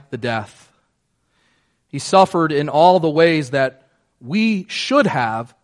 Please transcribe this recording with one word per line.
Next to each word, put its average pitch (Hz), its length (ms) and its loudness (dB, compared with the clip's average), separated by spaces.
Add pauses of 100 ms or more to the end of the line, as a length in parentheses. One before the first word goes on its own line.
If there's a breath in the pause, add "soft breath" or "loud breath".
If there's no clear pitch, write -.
(120)
the 127 60 -10
death. 113 540 -8 (1160)
He 143 120 -10
suffered 175 520 2
in 147 180 -2
all 175 300 4
the 160 100 0
ways 156 400 2
that 131 380 -4 (340)
we 196 480 -4
should 269 380 0
have 117 460 -6 (100)